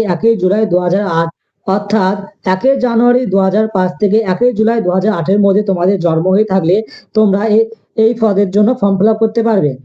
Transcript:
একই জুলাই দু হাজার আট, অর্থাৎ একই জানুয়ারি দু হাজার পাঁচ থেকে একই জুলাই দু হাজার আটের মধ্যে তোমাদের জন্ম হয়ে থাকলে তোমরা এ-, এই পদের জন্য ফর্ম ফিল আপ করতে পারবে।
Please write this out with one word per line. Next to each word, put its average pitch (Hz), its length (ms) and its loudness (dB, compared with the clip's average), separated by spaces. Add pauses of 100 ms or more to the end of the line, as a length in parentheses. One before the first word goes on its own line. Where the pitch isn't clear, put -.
(140)
একই 226 280 0
জুলাই 202 240 0
দু 175 140 0
হাজার 180 240 0 (160)
আট, 165 100 -2 (380)
অর্থাৎ 202 500 0 (360)
একই 254 220 0 (100)
জানুয়ারি 240 400 2
দু 190 140 -2
হাজার 196 260 2 (100)
পাঁচ 185 240 0
থেকে 208 180 0 (160)
একই 240 240 0
জুলাই 220 240 0
দু 180 100 -2
হাজার 190 220 0
আটের 180 260 0
মধ্যে 202 240 2
তোমাদের 190 360 0
জন্ম 160 340 0
হয়ে 214 180 2
থাকলে 175 240 0 (380)
তোমরা 202 280 2 (160)
এ-, 226 120 2 (340)
এই 226 160 2
পদের 202 360 0
জন্য 208 200 2
ফর্ম 202 220 0
ফিল 202 140 2
আপ 214 120 -2
করতে 220 200 -2
পারবে। 196 280 0 (140)